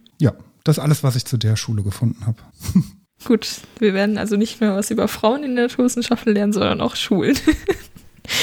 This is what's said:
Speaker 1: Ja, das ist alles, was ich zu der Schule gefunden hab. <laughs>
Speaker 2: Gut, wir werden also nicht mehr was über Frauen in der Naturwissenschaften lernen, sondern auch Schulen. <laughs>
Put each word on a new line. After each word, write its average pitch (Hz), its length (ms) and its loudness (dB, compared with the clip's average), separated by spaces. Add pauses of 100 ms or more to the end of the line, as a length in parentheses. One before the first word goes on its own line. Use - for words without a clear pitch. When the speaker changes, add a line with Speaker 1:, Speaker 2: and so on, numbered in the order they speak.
(200)
Speaker 1:
Ja, 127 140 4 (320)
das 156 120 2
ist - 60 -6
alles, 147 200 2
was 131 120 0
ich 123 80 -2
zu - 140 -2
der 110 180 2
Schule 107 260 -2
gefunden 101 440 -4
hab. 110 100 -2 (480)
<laughs> - 0 - (400)
Speaker 2:
Gut, 220 240 0 (320)
wir 208 140 2
werden 202 240 0
also 208 180 -2
nicht 214 240 0
mehr 214 160 2
was 196 160 -2
über 220 160 0
Frauen 254 380 0
in 254 100 -4
der 240 120 2
Naturwissenschaften 240 680 0
lernen, 202 180 2
sondern 202 300 0
auch - 160 -2
Schulen. 220 440 2
<laughs> - 560 -2 (440)